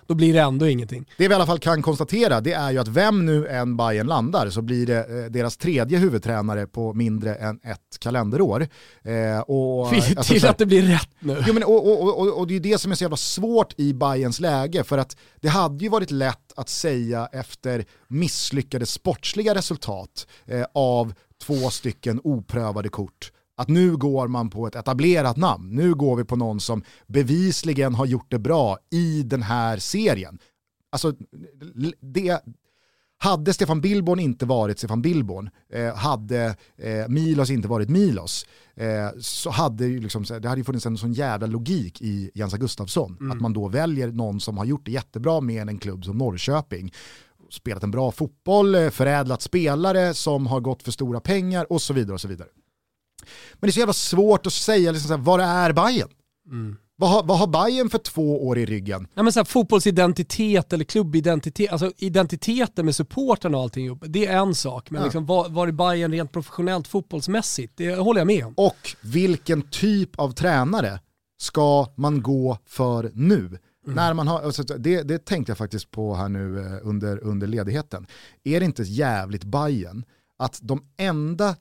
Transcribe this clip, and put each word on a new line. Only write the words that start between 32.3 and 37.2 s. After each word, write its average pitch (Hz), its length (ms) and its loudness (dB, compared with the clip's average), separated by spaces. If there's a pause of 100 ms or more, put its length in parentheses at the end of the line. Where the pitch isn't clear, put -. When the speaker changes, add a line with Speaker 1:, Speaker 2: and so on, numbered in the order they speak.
Speaker 2:
hade 180 360 0
Stefan 160 280 0
Billborn 180 380 2
inte 139 260 -2
varit 110 320 0
Stefan 113 240 -4
Billborn, 107 480 -2 (240)
eh, 117 220 -4
hade, 113 600 -2 (220)
eh, 110 300 -6
Milos 143 420 2